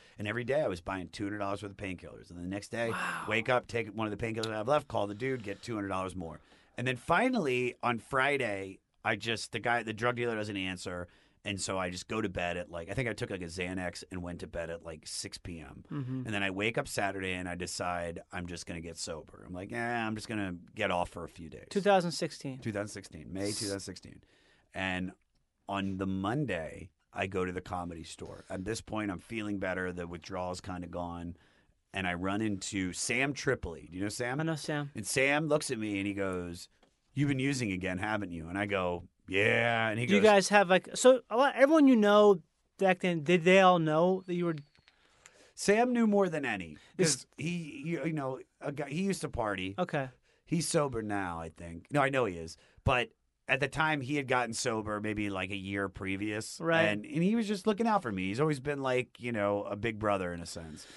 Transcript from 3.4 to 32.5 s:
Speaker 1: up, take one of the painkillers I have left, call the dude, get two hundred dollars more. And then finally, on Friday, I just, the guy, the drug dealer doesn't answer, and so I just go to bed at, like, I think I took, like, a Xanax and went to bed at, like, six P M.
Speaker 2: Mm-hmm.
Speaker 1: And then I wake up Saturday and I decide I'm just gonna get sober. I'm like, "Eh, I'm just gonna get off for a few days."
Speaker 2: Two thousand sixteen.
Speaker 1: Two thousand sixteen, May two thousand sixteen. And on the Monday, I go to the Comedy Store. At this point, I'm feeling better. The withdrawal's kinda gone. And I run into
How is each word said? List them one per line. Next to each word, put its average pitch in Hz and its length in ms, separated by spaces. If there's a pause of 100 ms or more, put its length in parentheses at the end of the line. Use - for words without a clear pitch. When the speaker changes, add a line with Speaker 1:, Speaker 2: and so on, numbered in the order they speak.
Speaker 1:
up, 123 180
take 117 220
one 110 200
of 104 80
the 120 80
painkillers 110 280
I 107 40
have 107 120
left, 147 180
call 107 200
the 104 80
dude, 127 280
get 98 180
two 117 140
hundred 101 140
dollars 95 260
more. 80 240 (380)
And 120 100
then 127 80
finally, 160 880
on 117 160
Friday, 117 800 (240)
I 107 140
just, 107 340
the 117 80
guy, 117 240
the 110 100
drug 120 220
dealer 120 220
doesn't 107 180
answer, 92 540 (360)
and 101 140
so 95 180
I 92 120
just 90 180
go 110 140
to 107 80
bed 87 260
at, 87 160
like, 85 180
I 98 40
think 117 160
I 107 40
took, 110 160
like, 95 120
a 87 60
Xanax 90 640
and 90 140
went 87 160
to 92 80
bed 82 220
at, 82 160
like, 80 200
six - 320
P 85 220
M. - 320
Speaker 2:
Mm-hmm. 131 340
Speaker 1:
And 110 80
then 101 80
I 98 100
wake 104 260
up 143 100
Saturday 95 460
and 90 160
I 87 60
decide 87 640 (100)
I'm 87 160
just 87 180
gonna 87 140
get 82 180
sober. - 480
I'm 87 80
like, 98 200
"Eh, 120 40
I'm 117 380
just 107 140
gonna 101 260 (180)
get 107 160
off 87 200
for 82 160
a - 20
few 82 220
days." - 200
Speaker 2:
Two 202 120
thousand 185 320
sixteen. 139 460
Speaker 1:
Two 120 120
thousand 104 220
sixteen, 80 400
May 95 180
two 107 140
thousand 98 160
sixteen. - 400 (520)
And 92 380 (560)
on 98 300
the 95 100
Monday, 95 840 (200)
I 98 160
go 92 160
to 90 80
the 90 80
Comedy 87 460
Store. - 440
At 95 140
this 110 160
point, 107 320
I'm 87 80
feeling 104 400
better. 92 320
The 90 160
withdrawal's 90 540
kinda 90 260
gone. 87 480 (580)
And 95 140
I 90 60
run 95 280
into 98 520